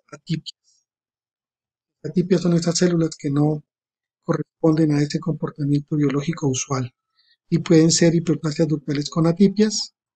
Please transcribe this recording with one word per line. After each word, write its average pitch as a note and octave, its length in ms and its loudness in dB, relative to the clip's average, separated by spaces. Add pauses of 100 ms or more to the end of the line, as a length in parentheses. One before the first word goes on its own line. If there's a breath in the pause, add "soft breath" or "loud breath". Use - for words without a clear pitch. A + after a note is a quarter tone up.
(100)
atipias. - 440 -10 (1500)
Las D3 80 -8
atipias F3+ 320 0
son F3 120 2
esas E3+ 240 0
células E3+ 400 2
que D3 120 -6
no D3+ 340 0 (580)
corresponden D#3 720 0
a D3 100 2
ese D3 180 -4
comportamiento D3 760 -4
biológico C#3+ 520 -2
usual B2+ 460 -4 (540)
y E3+ 100 0
pueden E3 320 4
ser E3+ 240 4
hiperplasias D#3+ 540 -2
ductales D3 420 -4
con E3 160 0
atipias, G3 680 0 (220)